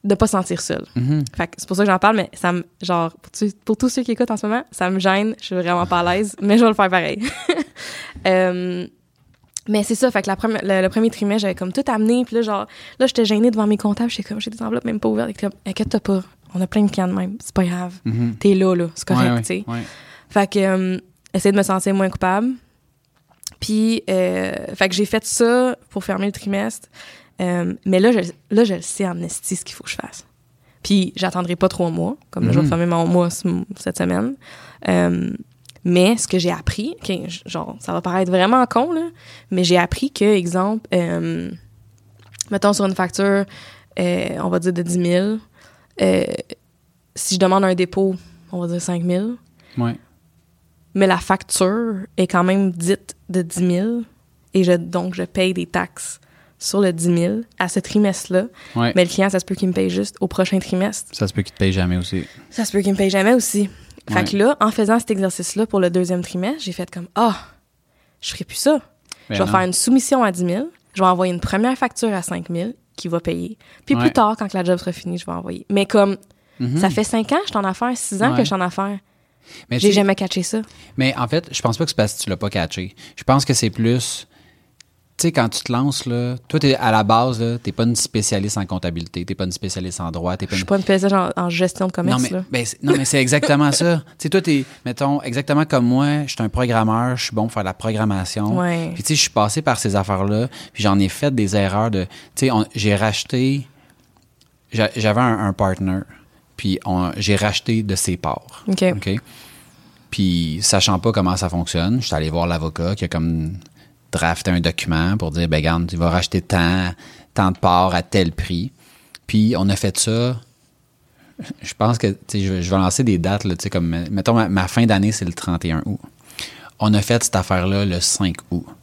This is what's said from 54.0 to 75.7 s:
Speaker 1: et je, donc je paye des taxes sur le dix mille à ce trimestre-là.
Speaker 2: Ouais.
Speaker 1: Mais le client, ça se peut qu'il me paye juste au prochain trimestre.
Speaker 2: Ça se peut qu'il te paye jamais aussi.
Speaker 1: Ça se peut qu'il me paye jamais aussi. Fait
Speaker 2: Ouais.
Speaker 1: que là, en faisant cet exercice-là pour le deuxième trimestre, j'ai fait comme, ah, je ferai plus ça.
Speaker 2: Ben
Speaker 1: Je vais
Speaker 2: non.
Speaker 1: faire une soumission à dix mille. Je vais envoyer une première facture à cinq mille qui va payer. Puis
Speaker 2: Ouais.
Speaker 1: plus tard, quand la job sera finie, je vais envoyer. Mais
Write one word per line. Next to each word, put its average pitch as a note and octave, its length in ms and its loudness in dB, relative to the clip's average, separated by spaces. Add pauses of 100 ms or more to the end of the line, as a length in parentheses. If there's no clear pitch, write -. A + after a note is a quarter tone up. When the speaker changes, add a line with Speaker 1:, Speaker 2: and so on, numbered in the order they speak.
Speaker 1:
et F#3+ 80 4
je, F3 100 6
donc F3 420 -2
je F3+ 80 -6
paye F#3 300 0
des F3 120 -4
taxes - 540 -6 (400)
sur - 200 -2
le F#3 140 4
dix E3 160 0
mille F3+ 340 0 (140)
à F3+ 120 -2
ce - 100 0
trimestre-là. F#3+ 640 0 (300)
Speaker 2:
Ouais. A#2 200 2
Speaker 1:
Mais F3+ 80 6
le E3+ 60 2
client, F#3+ 220 0
ça F#3+ 80 0
se F3 60 -8
peut F#3+ 100 -6
qu'il F#3 140 -2
me F3+ 40 -2
paye F#3 160 0
juste F#3+ 320 -4
au F#3+ 60 -2
prochain F#3 320 0
trimestre. F#3+ 560 -4
Speaker 2:
Ça G2+ 120 0
se F#2+ 60 -4
peut G#2 80 -2
qu'il - 120 -6
te - 40 -20
paye F#2+ 160 2
jamais F2+ 240 2
aussi. F2 280 -4 (260)
Speaker 1:
Ça A3+ 140 -4
se - 60 -6
peut G3+ 100 0
qu'il G3 100 0
me F#3+ 60 0
paye G3 120 2
jamais G3 240 4
aussi. G#3 340 2 (400)
Fait G#2 80 -2
Speaker 2:
Ouais. F#3 100 2
Speaker 1:
que G3+ 120 -2
là, B3 220 4
en G#3+ 100 4
faisant A3 300 2
cet - 100 -8
exercice-là F#3+ 560 -2
pour G3+ 140 0
le F3+ 100 4
deuxième F3+ 320 0
trimestre, G#3 400 -6
j'ai G3 100 -8
fait F3 200 -8
comme, F3 240 -12
ah, G#3+ 200 2 (840)
je - 120 -10
ferai - 140 -10
plus - 120 -14
ça. D4 200 4
Speaker 2:
Ben - 580 -10
Speaker 1:
Je G3+ 40 -2
vais F#3+ 60 2
Speaker 2:
non. G3 60 -2
Speaker 1:
faire F#3+ 100 4
une F#3 120 0
soumission B3+ 500 2
à G3+ 80 2
dix F3+ 120 -4
mille. G3 240 -2 (260)
Je F#3+ 80 -2
vais F#3+ 60 6
envoyer F3+ 260 2
une E3+ 60 -4
première A3+ 380 0
facture A#3 360 -2
à F#3 80 -2
cinq F3 280 -8
mille F3 260 -4 (200)
qui - 120 -10
va E3+ 120 -2
payer. E3+ 380 -6 (300)
Puis F3+ 80 4
Speaker 2:
Ouais. A#3 60 0
Speaker 1:
plus C4 100 4
tard, A3 260 4
quand G3+ 160 -6
la F#3 100 -2
job F3+ 140 2
sera F3+ 140 -6
finie, F3 260 -8
je E3+ 80 -12
vais F3+ 60 -10
envoyer. F3 380 -10
Mais G3 180 2